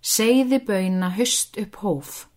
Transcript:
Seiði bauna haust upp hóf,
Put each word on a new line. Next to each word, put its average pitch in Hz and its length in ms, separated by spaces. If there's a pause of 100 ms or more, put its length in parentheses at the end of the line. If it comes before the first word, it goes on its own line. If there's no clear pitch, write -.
Seiði 254 560
bauna 185 500
haust 226 480
upp 208 220
hóf, 160 320 (240)